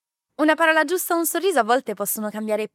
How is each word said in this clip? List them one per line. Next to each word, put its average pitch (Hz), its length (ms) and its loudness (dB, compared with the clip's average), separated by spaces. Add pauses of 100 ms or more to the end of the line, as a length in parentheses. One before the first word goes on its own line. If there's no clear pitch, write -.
(360)
Una 311 180 4
parola 320 300 4
giusta 339 320 -2
o - 20 0
un 339 80 0
sorriso 339 320 0
a 226 60 4
volte 233 300 0
possono 208 360 -6
cambiare 214 440 -4